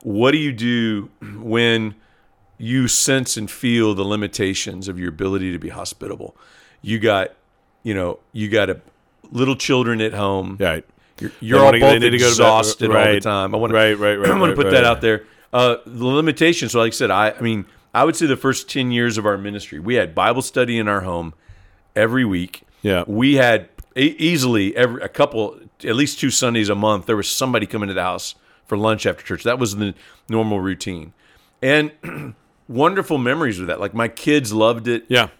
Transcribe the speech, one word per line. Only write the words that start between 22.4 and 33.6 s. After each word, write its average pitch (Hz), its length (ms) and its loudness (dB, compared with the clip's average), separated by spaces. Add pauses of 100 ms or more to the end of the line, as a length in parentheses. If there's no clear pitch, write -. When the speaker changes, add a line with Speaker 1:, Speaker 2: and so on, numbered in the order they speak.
Speaker 2:
Yeah. 95 240 0
Speaker 1:
We 120 300 2
had 113 340 2 (260)
e-, 143 220 0
easily 127 580 0
every, 120 260 0
a 98 60 -8
couple, 113 500 -2 (260)
at 113 120 0
least 139 240 0
two 135 100 0
Sundays 117 380 0
a 104 60 0
month, 104 320 0
there 113 100 0
was 101 120 -4
somebody 120 380 -2
coming 104 220 -6
to 95 60 -8
the 92 80 -2
house 87 320 -6 (320)
for 107 100 -4
lunch 107 300 -2
after 92 180 -2
church. 92 180 -8
That 120 160 -2
was 110 180 -2
the 101 180 -4 (340)
normal 110 320 -2
routine. 90 520 -8 (500)
And 147 300 0 (100)
<clears throat> 147 320 -14 (340)
wonderful 165 500 0
memories 127 400 -2
with 90 100 -8